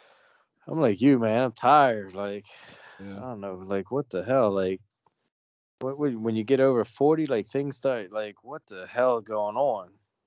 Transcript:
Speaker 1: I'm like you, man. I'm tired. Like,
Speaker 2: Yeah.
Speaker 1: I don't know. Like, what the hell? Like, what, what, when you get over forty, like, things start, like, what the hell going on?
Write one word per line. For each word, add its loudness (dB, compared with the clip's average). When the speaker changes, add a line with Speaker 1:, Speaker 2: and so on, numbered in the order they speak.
Speaker 1:
I'm -4
like 2
you, 6
man. 2
I'm -2
tired. 2
Like, -6
Speaker 2:
Yeah. -16
Speaker 1:
I -14
don't -12
know. -10
Like, -4
what -4
the -4
hell? 2
Like, -2
what, -6
what, -2
when -2
you -2
get 4
over 4
forty, 0
like, -2
things -6
start, -4
like, -8
what -18
the -16
hell 0
going -4
on? -2